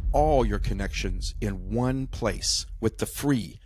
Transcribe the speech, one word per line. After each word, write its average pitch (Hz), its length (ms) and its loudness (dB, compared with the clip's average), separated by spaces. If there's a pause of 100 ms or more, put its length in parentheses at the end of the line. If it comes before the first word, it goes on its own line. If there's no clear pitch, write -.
(120)
all 143 340 6
your 104 140 2
connections 95 800 -2
in 98 340 -4
one 131 340 0
place - 580 -2 (160)
with 113 160 0
the 107 80 0
free 123 600 -2